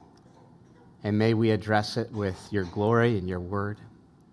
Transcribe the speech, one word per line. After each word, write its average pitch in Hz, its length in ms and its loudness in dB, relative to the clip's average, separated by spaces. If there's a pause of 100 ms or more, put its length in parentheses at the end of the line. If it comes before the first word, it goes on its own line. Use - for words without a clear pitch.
(1040)
And 104 140 2
may 113 160 4
we 110 160 2
address 107 480 0
it 110 140 -4
with 101 400 -6
your 98 140 0
glory 113 520 2
and 90 100 -4
your 90 120 -4
word. 101 400 -6 (540)